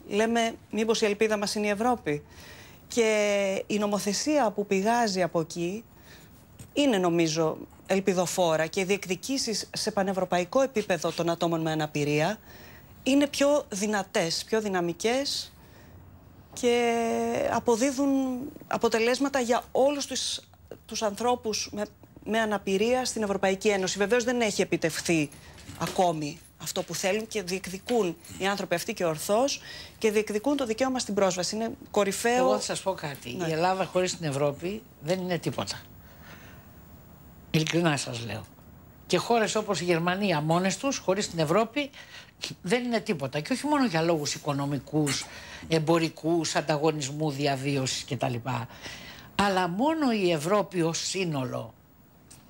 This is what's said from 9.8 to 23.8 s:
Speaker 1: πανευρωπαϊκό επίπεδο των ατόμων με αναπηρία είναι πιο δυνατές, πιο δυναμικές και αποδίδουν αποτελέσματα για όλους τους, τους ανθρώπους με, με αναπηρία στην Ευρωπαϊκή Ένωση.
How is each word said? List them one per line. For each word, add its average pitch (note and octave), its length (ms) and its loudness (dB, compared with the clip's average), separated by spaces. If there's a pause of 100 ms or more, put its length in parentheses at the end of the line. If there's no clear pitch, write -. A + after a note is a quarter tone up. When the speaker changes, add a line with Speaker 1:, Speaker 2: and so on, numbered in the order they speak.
Speaker 1:
πανευρωπαϊκό F#3 720 0
επίπεδο G3 500 0
των E3+ 180 0
ατόμων E3+ 320 0
με D#3+ 100 0
αναπηρία D3+ 680 0 (680)
είναι C#4 240 4
πιο C#4+ 420 2
δυνατές, G3 720 -2
πιο A3 180 0
δυναμικές G#3+ 920 -2 (1000)
και A#3+ 400 2 (580)
αποδίδουν C4 880 2 (280)
αποτελέσματα A#3+ 720 0
για A#3 320 2
όλους C#4 340 2
τους, - 340 -4 (460)
τους - 160 -8
ανθρώπους A3+ 680 -2
με, G#3 140 -4 (380)
με G#3+ 160 0
αναπηρία G#3+ 680 0
στην A#3 180 -2
Ευρωπαϊκή G3 440 0
Ένωση. F#3+ 300 2